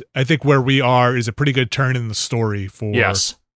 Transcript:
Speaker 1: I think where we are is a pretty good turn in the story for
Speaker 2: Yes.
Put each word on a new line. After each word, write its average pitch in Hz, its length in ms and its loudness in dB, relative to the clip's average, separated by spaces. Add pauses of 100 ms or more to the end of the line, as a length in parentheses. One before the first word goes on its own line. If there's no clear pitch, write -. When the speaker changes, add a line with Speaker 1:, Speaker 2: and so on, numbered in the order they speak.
(140)
Speaker 1:
I 135 120 -2
think 151 200 0
where 139 160 4
we 135 180 2
are 123 380 4
is 117 100 -2
a 117 60 -4
pretty 143 200 0
good 127 180 0
turn 131 240 0
in 120 120 -4
the 107 60 -6
story 104 540 -4
for 107 260 -8
Speaker 2:
Yes. 101 460 0 (160)